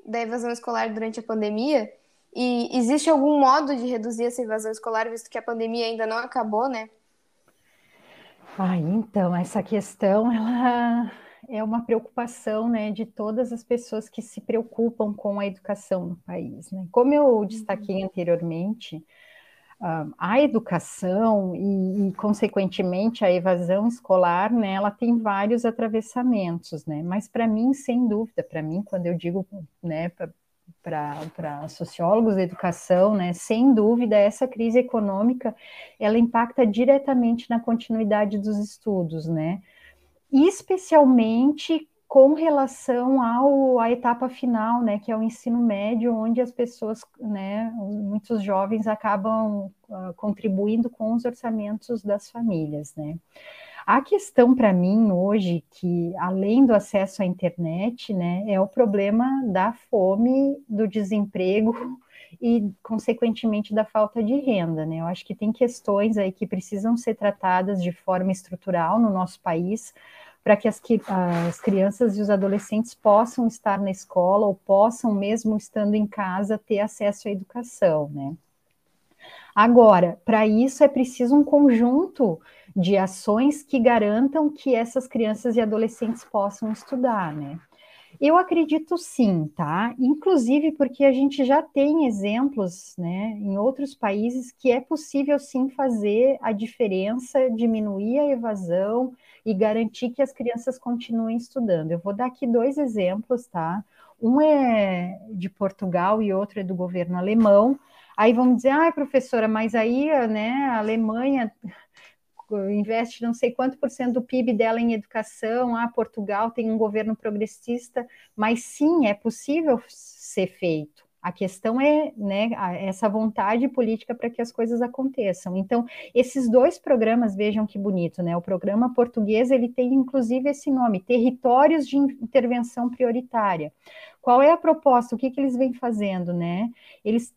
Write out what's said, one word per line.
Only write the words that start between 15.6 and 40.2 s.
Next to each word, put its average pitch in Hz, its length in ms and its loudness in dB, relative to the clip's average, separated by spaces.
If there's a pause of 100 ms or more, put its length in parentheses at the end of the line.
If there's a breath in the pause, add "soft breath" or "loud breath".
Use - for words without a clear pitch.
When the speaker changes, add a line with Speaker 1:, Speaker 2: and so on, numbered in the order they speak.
Speaker 2:
no 175 180 -10
país, 160 460 -12
né? 190 200 -10
Como 247 220 4
eu 262 320 4
destaquei 208 520 -6
Speaker 1:
Uhum. 190 100 -4
Speaker 2:
anteriormente, 170 960 -4 (760 soft breath)
ah, 160 260 -6 (100)
a 202 240 0
educação 202 1120 0
e, 196 540 -2
e, 180 40 -2
consequentemente, 202 1120 -2
a 190 60 6
evasão 180 580 0
escolar, 185 640 2
né, 214 200 0
ela 202 180 0
tem 233 280 0
vários 214 460 -2
atravessamentos, 220 1200 -2
né? 151 160 -6
Mas, 185 260 -6
pra 233 180 -2
mim, 226 280 2
sem 247 340 -2
dúvida, 220 340 -4
pra 160 200 -10
mim, 160 200 -4
quando 185 240 -6
eu 175 80 -2
digo, 175 320 -6 (360)
né, 165 260 -6
pra, 170 220 -12 (520)
pra, 147 360 -8 (180)
pra 151 320 -10
sociólogos 196 680 0
da 190 60 2
educação, 185 720 0
né, 180 200 -2
sem 240 400 4
dúvida, 220 420 4
essa 208 320 2
crise 226 300 2
econômica, 226 760 0 (460 loud breath)
ela 220 160 2
impacta 233 500 2
diretamente 240 840 2
na 233 100 0
continuidade 214 800 0
dos 208 180 -4
estudos, 180 720 -4
né? 165 340 -4 (720 soft breath)